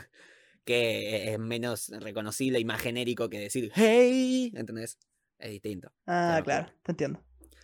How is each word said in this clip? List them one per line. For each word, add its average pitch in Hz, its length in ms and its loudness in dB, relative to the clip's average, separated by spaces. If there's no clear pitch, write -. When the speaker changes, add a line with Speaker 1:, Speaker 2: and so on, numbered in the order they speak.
Speaker 1:
Que 110 720 0
es 110 60 -2
menos 117 500 -4
reconocible 107 680 -2
y 113 60 0
más 113 140 -2
genérico 120 480 -2
que 104 120 -8
decir 104 340 -4
"Hey", 247 840 6
¿entendés? 113 440 -10
Es 117 100 -12
distinto. 101 420 -10
Speaker 2:
Ah, 175 300 0
Speaker 1:
Se 156 60 2
me - 20 -10
Speaker 2:
claro, 143 220 -2
Speaker 1:
ocurre. - 180 -20
Speaker 2:
te - 80 -4
entiendo. 151 320 -4